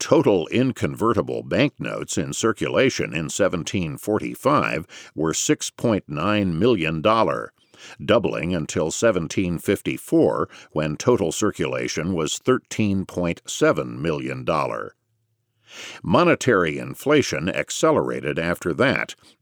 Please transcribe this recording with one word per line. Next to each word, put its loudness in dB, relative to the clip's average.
total 4
inconvertible 0
banknotes -2
in -4
circulation 0
in -4
seventeen -2
forty-five -2
were 0
six 0
point 0
nine 0
million 2
dollar, 2
doubling 2
until -2
seventeen 0
fifty-four, 0
when -2
total 0
circulation -2
was -2
thirteen 0
point -4
seven 0
million -4
dollar. -2
Monetary 4
inflation 0
accelerated 0
after 0
that, 0